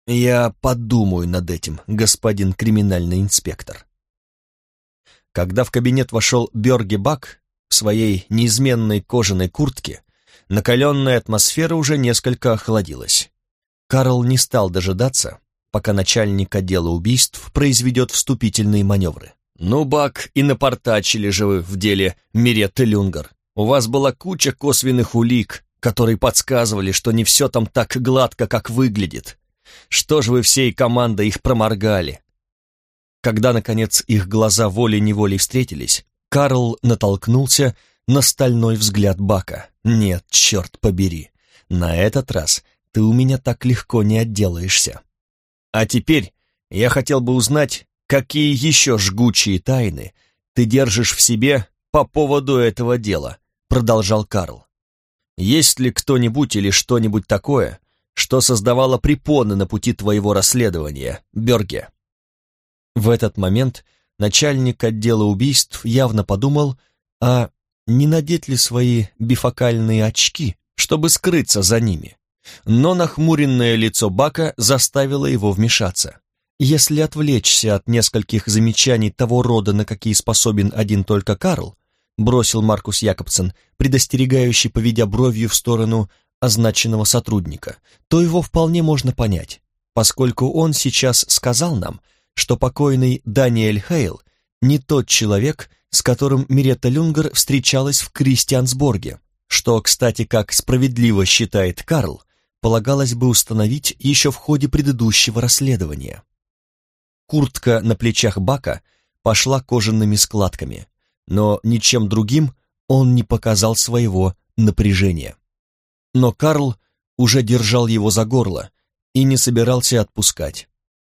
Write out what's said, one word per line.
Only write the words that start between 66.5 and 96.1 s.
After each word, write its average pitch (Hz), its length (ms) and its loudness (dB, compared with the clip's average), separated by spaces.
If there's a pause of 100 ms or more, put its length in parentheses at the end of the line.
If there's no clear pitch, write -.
а 123 300 0 (380)
не 127 200 2
надеть 160 400 0
ли 135 80 -4
свои 120 520 0 (120)
бифокальные 113 840 0
очки, 110 500 -2 (200)
чтобы 160 340 0
скрыться 160 520 0
за 110 200 2
ними. 87 360 -4 (460)
Но 131 300 2
нахмуренное 147 840 2
лицо 110 340 0
Бака 143 460 -2
заставило 139 720 0
его 107 260 0
вмешаться. 101 680 -2 (380)
«Если 147 440 2
отвлечься 143 760 0
от 98 140 -4
нескольких 113 580 0
замечаний 110 640 2
того 123 300 -2
рода, 110 320 0
на 104 100 0
какие - 300 -4
способен 104 600 0
один 101 300 0
только 101 320 -2
Карл», 151 400 -4 (420)
бросил 113 440 2
Маркус 107 400 -2
Якобсен, 95 500 -2 (240)
предостерегающе 131 920 0
поведя 113 360 0
бровью 110 440 0
в - 60 0
сторону 113 540 -2 (300)
означенного 110 640 0
сотрудника, 98 720 -2 (300)
«то 165 140 2
его 175 200 0
вполне 165 420 0
можно 135 280 0
понять, 101 500 -4 (320)
поскольку 127 560 0
он 160 220 0
сейчас 127 560 0
сказал 143 480 0
нам, - 240 -6 (360)
что - 200 -2
покойный 127 720 0
Даниэль 110 600 0
Хейл 139 360 -4 (400)
не 139 180 4
тот 135 280 0
человек, 107 640 -2 (200)
с - 120 0
которым 135 460 0